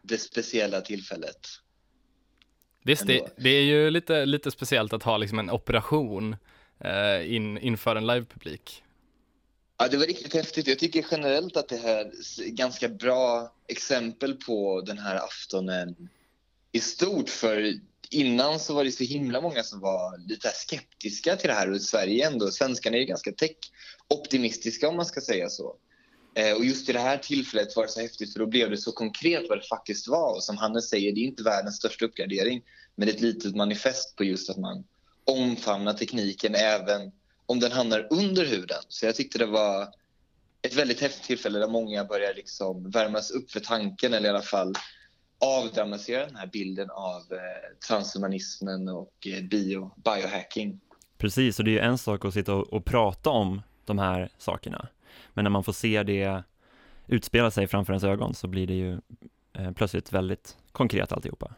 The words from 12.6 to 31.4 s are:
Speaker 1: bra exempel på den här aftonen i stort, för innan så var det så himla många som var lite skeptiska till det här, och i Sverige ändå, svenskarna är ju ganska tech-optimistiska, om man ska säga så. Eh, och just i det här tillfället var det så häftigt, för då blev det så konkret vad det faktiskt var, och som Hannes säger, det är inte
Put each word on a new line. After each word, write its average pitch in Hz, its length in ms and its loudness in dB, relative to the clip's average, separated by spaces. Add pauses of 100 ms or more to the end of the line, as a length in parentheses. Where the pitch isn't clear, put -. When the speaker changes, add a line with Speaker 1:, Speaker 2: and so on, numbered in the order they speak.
Speaker 1:
bra 120 640 2 (140)
exempel 123 680 -2
på 101 480 0
den 101 160 -8
här 101 180 -4
aftonen 92 960 -4 (600)
i - 80 2
stort, 170 500 0
för 107 440 2 (360)
innan 139 500 4
så 151 140 -4
var 143 100 4
det 131 80 2
så 127 120 -2
himla 131 380 -2
många 143 220 -2
som 104 160 -10
var 92 380 -2
lite 104 320 -4
skeptiska - 840 -4
till - 120 -2
det 123 80 4
här, 95 140 2
och 98 60 2
i 98 40 0
Sverige 107 480 2
ändå, 110 240 0
svenskarna 120 460 0
är 123 40 4
ju - 60 0
ganska 92 240 -4
tech-optimistiska, - 1600 -2
om 165 80 2
man 170 100 0
ska 143 160 -6
säga 90 280 0
så. - 260 -8 (600)
Eh, 110 200 4
och 120 100 2
just 131 240 0
i 123 40 2
det 123 60 2
här 131 180 2
tillfället 123 580 0
var 113 80 4
det 110 60 -2
så 113 120 -6
häftigt, 101 320 -8
för 101 60 -8
då 110 60 2
blev 113 240 4
det 104 80 -2
så 113 140 -4
konkret 139 580 0
vad 104 80 2
det - 100 -12
faktiskt 113 400 -6
var, 139 280 2
och - 80 -4
som 104 140 -6
Hannes 113 320 -2
säger, 101 240 2
det 107 60 0
är 120 60 2
inte 127 180 -6